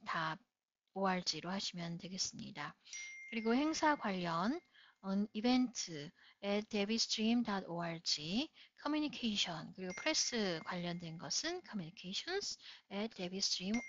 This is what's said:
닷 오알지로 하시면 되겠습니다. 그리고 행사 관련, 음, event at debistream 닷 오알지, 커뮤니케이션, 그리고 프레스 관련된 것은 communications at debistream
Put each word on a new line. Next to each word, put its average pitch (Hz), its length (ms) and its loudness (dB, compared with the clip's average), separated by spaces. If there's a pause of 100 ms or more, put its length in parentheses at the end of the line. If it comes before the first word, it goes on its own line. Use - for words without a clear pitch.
닷 160 320 0 (560)
오알지로 185 560 0
하시면 175 500 -4
되겠습니다. 151 760 -6 (560)
그리고 226 240 4
행사 302 400 6
관련, 190 640 2 (460)
음, 196 280 4
event 214 800 2 (320)
at 202 260 0
debistream 226 760 4
닷 202 240 0
오알지, 170 840 -2 (340)
커뮤니케이션, 208 920 0
그리고 185 220 -6
프레스 214 680 2
관련된 175 520 -4
것은 320 480 -2
communications 202 920 -4 (340)
at 208 240 -2
debistream 190 720 0